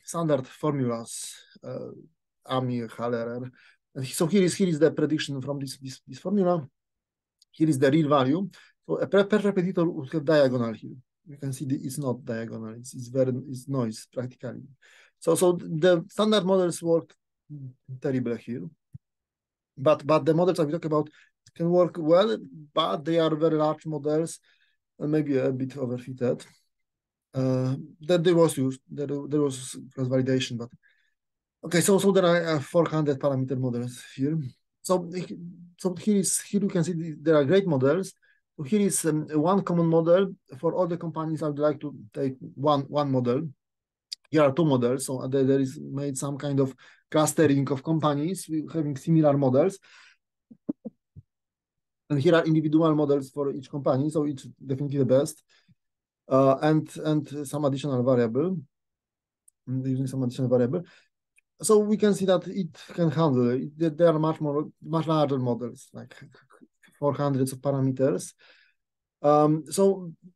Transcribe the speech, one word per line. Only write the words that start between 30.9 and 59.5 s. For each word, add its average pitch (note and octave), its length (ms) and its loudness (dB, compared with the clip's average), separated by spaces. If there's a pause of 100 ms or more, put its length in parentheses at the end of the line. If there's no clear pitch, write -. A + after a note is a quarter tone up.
okay. E3+ 160 0
So, G3 180 4
so G3 120 2
there F#3 140 4
are, E3+ 320 2
uh, C#3 40 0
four D#3+ 280 2
hundred D3 320 0
parameter C3 380 -2
models B2 440 -4 (140)
here. D3 220 -2 (500)
So, F3 220 0 (640)
so F#3 180 -4
here G3+ 220 0
is, - 240 0
here G3 220 -2
you G3+ 60 0
can E3+ 140 0
see F3 100 -2
the, E3 280 -6
there D#3 160 4
are D3 80 6
great F#3+ 220 2
models. D3+ 480 0 (420)
So E3 60 -10
here G3+ 180 0
is, F#3 240 0
um, D#3 300 0
one F3+ 280 2
common E3+ 240 0
model E3+ 480 4 (240)
for D#3+ 160 -2
all F3 120 0
the E3+ 100 -4
companies. D#3+ 460 -6
I D#3 60 -2
would C#3+ 100 -6
like D3 220 0
to D3 140 -10 (200)
take C3+ 220 -4 (180)
one, C#3+ 280 2
one C#3 300 -2
model. B2+ 360 0 (840)
Here D#3 120 4
are C#3 100 4
two E3 120 2
models, C3 400 2
so B2+ 240 -8
there, C3+ 160 2
there C#3 160 4
is C3 180 -4
made C#3 380 -8
some C#3+ 220 -6
kind C#3 200 -2
of C3+ 160 0 (360)
clustering C#3+ 600 2
of C3 140 -4
companies D#3+ 640 -2
with, D#3 240 -6
having D3 240 -4
similar D#3 400 4
models. C#3+ 420 2 (2250)
And D3 100 0
here E3 160 4
are D#3+ 100 4
individual D#3 500 4
models C#3+ 360 2
for C#3 220 -4
each - 180 -10
company, C#3+ 380 0
so D3+ 160 -2
it's C#3+ 200 -6
definitely C#3 540 -6
the C3+ 60 4
best. C3+ 380 2 (840)
Uh, C3+ 360 4
and, D#3 260 2 (160)
and D3 420 -4
some D3 200 -2
additional C3+ 360 -2
variable, C3 540 2 (1120)